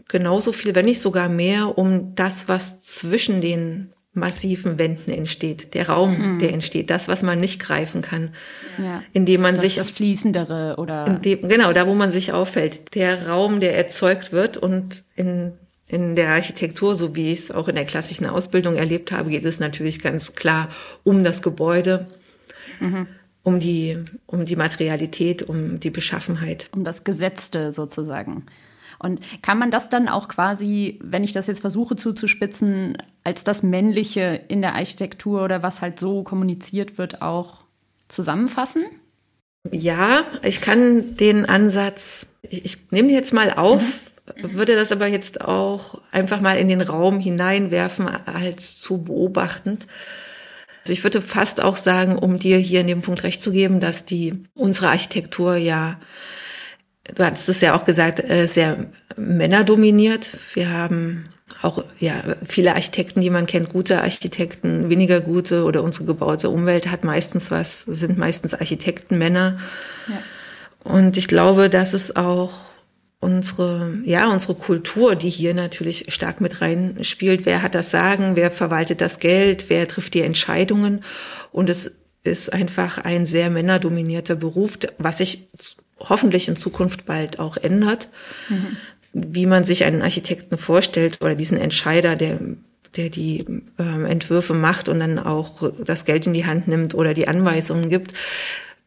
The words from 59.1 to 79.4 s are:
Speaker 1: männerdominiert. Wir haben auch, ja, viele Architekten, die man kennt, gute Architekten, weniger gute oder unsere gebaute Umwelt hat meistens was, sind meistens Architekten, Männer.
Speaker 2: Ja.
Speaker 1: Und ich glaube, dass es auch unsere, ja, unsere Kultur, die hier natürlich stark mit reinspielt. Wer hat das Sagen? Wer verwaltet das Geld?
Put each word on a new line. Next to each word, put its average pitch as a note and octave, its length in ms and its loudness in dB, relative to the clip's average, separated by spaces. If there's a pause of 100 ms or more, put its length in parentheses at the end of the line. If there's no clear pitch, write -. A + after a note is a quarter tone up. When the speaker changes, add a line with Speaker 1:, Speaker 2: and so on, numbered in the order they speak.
Speaker 1:
männerdominiert. G#3 1120 6 (220)
Wir F3 180 0
haben E3+ 540 -2 (360)
auch, E3 220 -2 (160)
ja, D#3+ 160 0 (320)
viele F3+ 280 4
Architekten, F3+ 460 -2
die F3+ 80 2
man F3 160 2
kennt, E3+ 240 0
gute F#3 320 2
Architekten, E3+ 880 -2
weniger F3 320 6
gute E3+ 420 0
oder D#3 200 2
unsere D#3+ 220 -4
gebaute D#3 440 0
Umwelt F3 400 2
hat F3 140 -4
meistens D#3+ 480 -2
was, E3 320 -4
sind E3+ 340 -2
meistens E3 360 -2
Architekten, E3+ 640 -4
Männer. F3+ 420 2 (480)
Speaker 2:
Ja. - 840 -12
Speaker 1:
Und F#3 260 6
ich F#3 100 0
glaube, F#3+ 420 6
dass F#3 240 2
es F#3+ 220 -2
auch F3+ 360 0 (680)
unsere, F3+ 840 -2
ja, G#3+ 280 4
unsere F#3 240 0
Kultur, G3 600 2
die E3 140 -2
hier E3+ 240 0
natürlich F3 600 -4
stark - 280 -4
mit F3+ 200 -2
reinspielt. F#3 840 0
Wer F3+ 160 2
hat F3+ 140 -2
das F3 160 0
Sagen? F#3+ 440 2
Wer E3+ 160 4
verwaltet E3 480 -2
das E3+ 200 -2
Geld? F#3+ 500 4